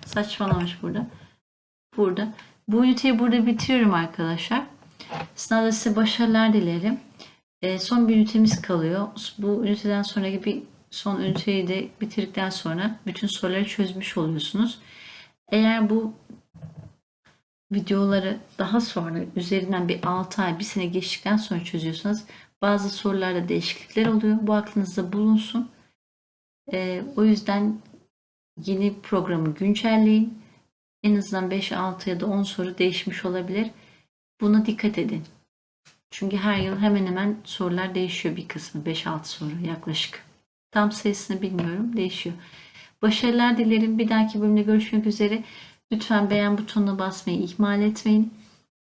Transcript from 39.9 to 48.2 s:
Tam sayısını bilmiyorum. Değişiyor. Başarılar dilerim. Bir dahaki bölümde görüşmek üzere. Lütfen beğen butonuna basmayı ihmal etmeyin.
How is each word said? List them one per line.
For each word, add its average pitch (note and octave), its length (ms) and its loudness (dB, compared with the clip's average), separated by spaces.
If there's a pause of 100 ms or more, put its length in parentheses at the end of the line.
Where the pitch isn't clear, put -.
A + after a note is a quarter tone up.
Tam G#3 200 2
sayısını G3+ 500 -4
bilmiyorum. F#3 560 -2
Değişiyor. F3+ 380 -4 (680)
Başarılar A#3+ 560 4
dilerim. A3 420 4
Bir A3 100 2
dahaki A3 320 2
bölümde G#3+ 200 6
görüşmek G#3+ 440 2
üzere. G#3+ 380 0 (480)
Lütfen G#3+ 380 2
beğen G3+ 280 2
butonuna G3+ 420 0
basmayı F#3 400 -4
ihmal G3+ 420 0
etmeyin. G#3+ 520 2 (480)